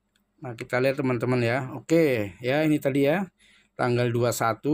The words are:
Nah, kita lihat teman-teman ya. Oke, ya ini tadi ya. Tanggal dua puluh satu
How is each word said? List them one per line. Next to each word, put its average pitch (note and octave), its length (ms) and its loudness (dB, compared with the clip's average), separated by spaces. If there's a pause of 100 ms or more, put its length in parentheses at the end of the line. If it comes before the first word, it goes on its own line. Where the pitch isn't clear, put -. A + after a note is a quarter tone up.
(440)
Nah, B2 160 -12
kita B2 240 -2
lihat C#3 160 0
teman-teman B2+ 400 0
ya. B2 320 -2
Oke, B2+ 720 0
ya C#3+ 240 0
ini D3 160 0
tadi C#3 240 2
ya. F3 160 0 (560)
Tanggal B2 320 0
dua A#2+ 240 0
puluh - 0 -
satu A#2 380 0